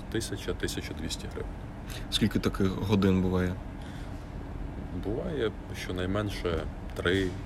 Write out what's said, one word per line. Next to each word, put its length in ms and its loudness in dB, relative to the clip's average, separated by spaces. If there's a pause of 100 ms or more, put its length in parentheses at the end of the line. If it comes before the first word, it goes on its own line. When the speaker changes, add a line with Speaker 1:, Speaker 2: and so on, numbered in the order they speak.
(120)
Speaker 1:
тисяча, 420 -2
тисяча 460 -2
двісті 320 -4
гривень. 180 -6 (600)
Speaker 2:
Скільки 280 4
таких 300 4
годин 540 6
буває? 320 4 (1500)
Speaker 1:
Буває 460 0 (320)
щонайменше 800 0 (340)
три, 300 4 (200)